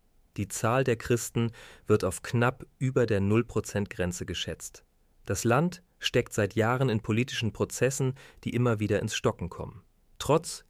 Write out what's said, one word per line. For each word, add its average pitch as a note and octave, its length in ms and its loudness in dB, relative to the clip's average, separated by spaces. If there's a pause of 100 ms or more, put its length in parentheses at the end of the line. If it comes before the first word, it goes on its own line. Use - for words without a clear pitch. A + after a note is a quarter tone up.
(360)
Die G2+ 120 -4
Zahl B2 340 0
der B2 140 2
Christen A#2 560 0 (340)
wird G#2+ 160 4
auf F2+ 220 -2
knapp B2 420 0 (140)
über C3 260 2
der G2+ 140 2
Null G#2+ 240 4
Prozent G#2 440 -4
Grenze F2+ 380 -4
geschätzt. - 580 -10 (420)
Das - 180 -2
Land D3 400 2 (160)
steckt - 320 0
seit G#2 240 0
Jahren B2+ 320 2
in A2 100 2
politischen A#2 540 0
Prozessen, C3 640 0 (280)
die - 80 -6
immer A#2 300 2
wieder G2+ 180 2
ins - 160 -4
Stocken F2+ 340 -2
kommen. - 340 -12 (360)
Trotz - 520 0